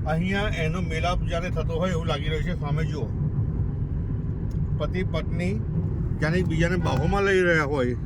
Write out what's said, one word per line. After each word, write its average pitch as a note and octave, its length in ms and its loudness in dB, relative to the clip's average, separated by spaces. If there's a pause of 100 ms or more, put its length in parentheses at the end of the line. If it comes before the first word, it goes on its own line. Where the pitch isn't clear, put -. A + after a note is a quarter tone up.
અહીંયા F#3 540 0
એનો E3 240 0
મેલાપ E3+ 420 0
જાણે F3 260 -2
થતો D#3+ 240 -2
હોય F#3 180 0
એવું E3 160 0
લાગી D3 240 0
રહ્યું C#3+ 140 0
છે. F3 100 0
સામે D3 280 0
જુઓ, D3 220 -2 (1700)
પતિ - 320 -2
પત્ની E3+ 480 -2 (600)
જાણે D#3+ 220 2
એકબીજાને E3+ 420 2
બાહોમાં E3 440 2
લઈ F#3+ 180 4
રહ્યા E3 260 4
હોય B2 380 0